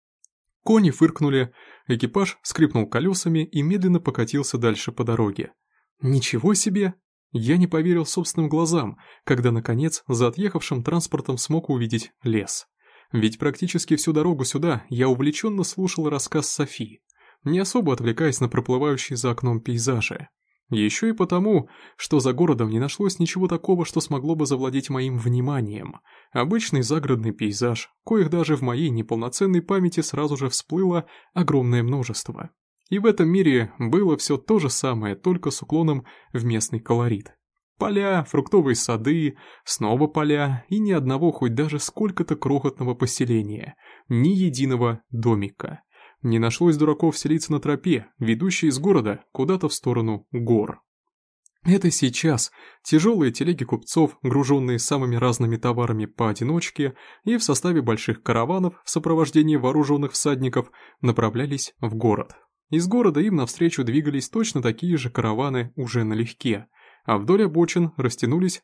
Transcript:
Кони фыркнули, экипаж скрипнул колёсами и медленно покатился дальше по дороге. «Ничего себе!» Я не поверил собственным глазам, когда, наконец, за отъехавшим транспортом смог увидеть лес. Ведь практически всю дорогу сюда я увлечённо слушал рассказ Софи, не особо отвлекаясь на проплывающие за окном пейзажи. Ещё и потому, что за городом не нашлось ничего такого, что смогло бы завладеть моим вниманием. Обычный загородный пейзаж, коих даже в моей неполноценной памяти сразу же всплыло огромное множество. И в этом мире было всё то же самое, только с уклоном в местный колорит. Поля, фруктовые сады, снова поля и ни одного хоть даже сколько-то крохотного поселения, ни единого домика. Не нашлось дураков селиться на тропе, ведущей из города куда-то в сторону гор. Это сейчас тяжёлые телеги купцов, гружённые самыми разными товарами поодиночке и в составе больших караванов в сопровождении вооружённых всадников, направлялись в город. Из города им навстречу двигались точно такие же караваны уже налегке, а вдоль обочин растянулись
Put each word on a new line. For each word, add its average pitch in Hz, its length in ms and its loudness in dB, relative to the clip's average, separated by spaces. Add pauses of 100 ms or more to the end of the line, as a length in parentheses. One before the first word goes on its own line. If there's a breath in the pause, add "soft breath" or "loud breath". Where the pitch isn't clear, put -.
(640)
Кони 220 260 8
фыркнули, 139 640 2 (340 loud breath)
экипаж 127 540 0
скрипнул 147 460 2
колёсами 165 580 0
и 147 160 -2
медленно 180 380 2
покатился 135 580 -2
дальше 113 340 0
по 127 120 -6
дороге. 113 500 -2 (480)
«Ничего 135 540 2
себе!» 190 400 0 (360)
Я 120 260 0
не 180 100 4
поверил 170 380 0
собственным 165 440 -2
глазам, 156 480 0 (260 loud breath)
когда, 123 280 2
наконец, 117 560 -2
за 123 200 2
отъехавшим 151 560 -4
транспортом 151 540 -4
смог 156 320 -4
увидеть 117 420 -2 (120)
лес. 110 440 -2 (440 soft breath)
Ведь 110 260 0
практически 160 580 -2
всю 156 180 -2
дорогу 151 300 0
сюда 151 460 -2
я 127 200 2
увлечённо 151 540 0
слушал 180 460 -4
рассказ 147 400 -4
Софи, - 520 -8 (420 soft breath)
не 160 160 0
особо 190 340 0
отвлекаясь 120 460 0
на 120 100 0
проплывающие 131 680 -2
за 120 140 -2
окном 120 300 -2
пейзажи. 117 680 -4 (400)
Ещё 107 380 0
и 226 60 2
потому, 185 560 2 (260 loud breath)
что - 240 0
за 127 140 2
городом 127 360 2
не 110 100 0
нашлось 185 400 -2
ничего 180 280 0
такого, 175 380 0
что - 160 -2
смогло 147 340 -2
бы 156 100 0
завладеть 131 440 -2
моим 131 280 -2
вниманием. 120 840 -2 (320 soft breath)
Обычный 147 480 0
загородный 127 500 0
пейзаж, 113 580 -2 (160)
коих 202 240 2
даже 156 260 2
в 127 60 -6
моей 131 280 0
неполноценной 120 720 0
памяти 180 400 0
сразу 147 340 -2
же 131 140 -4
всплыло 175 560 -2 (280 loud breath)
огромное 127 500 2
множество. 123 680 -6 (380)
И 196 100 0
в 202 60 -2
этом 208 240 4
мире 147 500 2
было 151 380 2
всё 143 200 -2
то 220 220 2
же 147 100 0
самое, 110 460 -2
только 175 360 -2
с - 100 -10
уклоном 151 440 0 (260 loud breath)
в 117 140 -4
местный 113 340 -2
колорит. 117 540 -2 (440)
Поля, 202 460 0
фруктовые 143 520 2
сады, 131 640 -2 (260 loud breath)
снова 117 440 0
поля 147 600 0
и 202 120 -2
ни 208 120 0
одного 143 400 2
хоть 123 220 -2
даже 147 260 -2
сколько-то 180 560 -2
крохотного 135 600 -2
поселения, 117 800 -2 (340 loud breath)
ни 127 200 4
единого 131 720 0 (100)
домика. 113 720 -2 (420 soft breath)
Не 113 160 2
нашлось 147 380 2
дураков 151 400 2
селиться 156 340 -2
на 147 80 0
тропе, 143 480 -2 (100)
ведущей 131 500 0
из 135 120 0
города 143 520 2
куда-то 165 380 -2
в - 40 -4
сторону 113 580 -2
гор. 117 500 0 (840)
Это 180 280 4
сейчас 135 600 0 (320 loud breath)
тяжёлые 160 480 4
телеги 147 340 -2
купцов, 147 580 0
гружённые 127 560 2
самыми 127 380 -2
разными 117 400 0
товарами 117 480 -2
поодиночке 127 920 -2 (300 loud breath)
и 240 120 2
в - 60 -2
составе 165 380 0
больших 113 420 -2
караванов 170 640 -2
в - 40 -10
сопровождении 156 680 2
вооружённых 139 560 0
всадников, 131 580 -2 (300 loud breath)
направлялись 123 800 -2
в 110 140 -4
город. 110 420 0 (340)
Из 165 160 0
города 190 360 2
им 196 160 2
навстречу 143 480 0
двигались 139 440 -2
точно 220 320 -2
такие 120 360 0
же 123 120 -4
караваны 120 640 -2
уже 120 280 -2
налегке, 110 640 -2 (380 soft breath)
а 110 120 2
вдоль 175 280 4
обочин 170 500 2
растянулись 135 680 -2